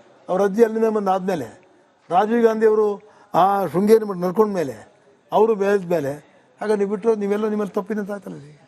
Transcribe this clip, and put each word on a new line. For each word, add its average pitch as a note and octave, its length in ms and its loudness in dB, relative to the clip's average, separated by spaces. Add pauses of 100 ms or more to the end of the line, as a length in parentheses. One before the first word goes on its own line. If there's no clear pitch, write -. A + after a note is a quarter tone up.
(300)
ಅವ್ರ F#3 140 0
ಅಜ್ಜಿ G3+ 200 2
ಅಲ್ಲಿಂದ A3 220 0
ಬಂದು G#3+ 260 0
ಆದ್ಮೇಲೆ F3+ 500 -4 (480)
ರಾಜೀವ್ G#3+ 340 2
ಗಾಂಧಿ A3 240 2
ಅವರು G#3+ 440 0 (220)
ಆ G3 320 2
ಶೃಂಗೇರಿ G#3 400 4
ಮಠ G3 120 -6
ನಡ್ಕೊಂಡ್ಮೇಲೆ F3 760 -2 (380)
ಅವರು G#3+ 240 2
ಬೆಳೆದ G3 300 0
ಮೇಲೆ, D3+ 280 -2 (480)
ಹಾಗಾದ್ರೆ G#3+ 160 0
ನೀವು G3 120 -2
ಬಿಟ್ಟರು G#3+ 260 0
ನೀವೆಲ್ಲ G#3 320 -2
ನಿಮ್ಮಲ್ಲಿ G#3 260 -4
ತಪ್ಪಿದೆ G#3 260 -6
ಅಂತ G3+ 120 -8
ಆಯ್ತಲ್ಲ F#3+ 320 -14
ಈಗ. D3 240 -20